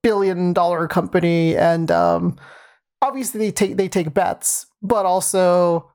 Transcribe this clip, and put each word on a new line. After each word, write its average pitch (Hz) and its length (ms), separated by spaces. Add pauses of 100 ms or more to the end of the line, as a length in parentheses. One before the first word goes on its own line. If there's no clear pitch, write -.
billion-dollar 180 840
company, 170 680
and, 165 340
um, 170 460 (640)
obviously 269 380
they 208 120
take, 196 260
they 190 120
take 160 240
bets, - 540 (140)
but 208 240
also 180 880